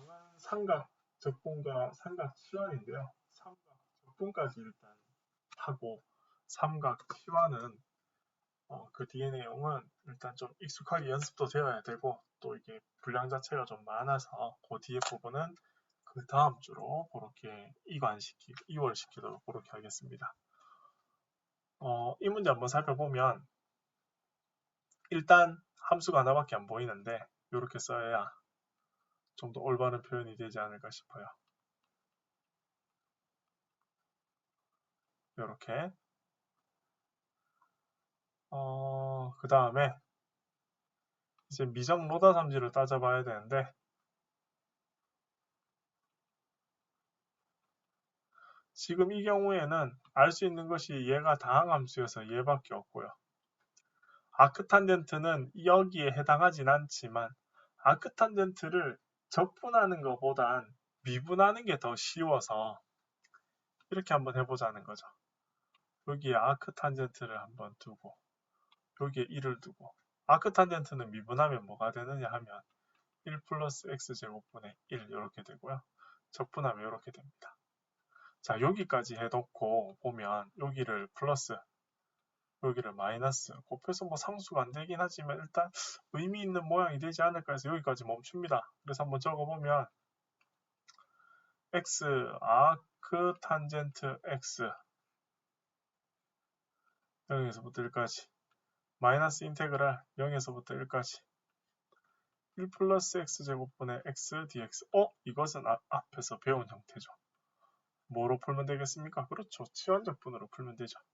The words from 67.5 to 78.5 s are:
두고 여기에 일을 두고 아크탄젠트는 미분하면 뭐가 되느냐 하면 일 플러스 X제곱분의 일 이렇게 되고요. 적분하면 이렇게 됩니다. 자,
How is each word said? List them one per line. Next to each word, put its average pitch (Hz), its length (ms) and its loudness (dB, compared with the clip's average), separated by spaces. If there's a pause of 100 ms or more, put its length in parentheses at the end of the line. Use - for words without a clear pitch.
두고 - 380 -20 (840)
여기에 135 280 -2
일을 131 320 -6
두고 - 340 -20 (320)
아크탄젠트는 160 840 4
미분하면 120 560 0
뭐가 113 260 -4
되느냐 123 380 -8
하면 113 320 -10 (600)
일 156 220 -8
플러스 151 420 -6
X제곱분의 107 840 -12 (140)
일 117 220 -8
이렇게 104 320 -10
되고요. 135 400 -10 (480)
적분하면 120 560 -4
이렇게 110 240 -10
됩니다. - 460 -20 (840)
자, 110 200 -2